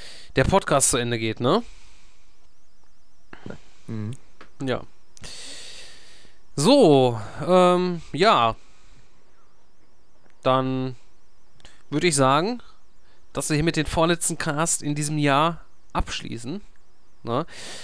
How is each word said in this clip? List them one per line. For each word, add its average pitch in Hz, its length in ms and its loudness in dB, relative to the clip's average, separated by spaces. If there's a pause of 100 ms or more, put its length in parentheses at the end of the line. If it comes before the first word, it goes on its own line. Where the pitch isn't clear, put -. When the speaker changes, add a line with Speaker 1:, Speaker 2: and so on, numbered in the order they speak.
(360)
Speaker 1:
der 131 80 6
Podcast 160 480 4
zu 139 60 2
Ende 120 200 0
geht, 110 220 0
ne? 160 240 4 (2250)
Speaker 2:
Mhm. 110 240 -4 (520)
Speaker 1:
Ja. 127 180 0 (1700)
So, 143 640 8 (260)
ähm, 180 560 6 (120)
ja. 147 420 6 (1900)
Dann 131 520 2 (960)
würd 147 160 0
ich 170 100 6
sagen, 147 480 4 (680)
dass - 160 -4
wir 156 60 4
hier 147 80 4
mit 160 120 2
den 156 100 2
vorletzten 165 520 2
Cast 160 440 0
in 147 140 -2
diesem 151 220 -2
Jahr 147 440 4 (300)
abschließen, 127 680 -4 (600)
ne? 123 220 0 (380)